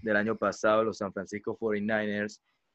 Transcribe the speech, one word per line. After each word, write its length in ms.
del 140
año 200
pasado, 460
los 140
San 160
Francisco 420
forty-niners. 880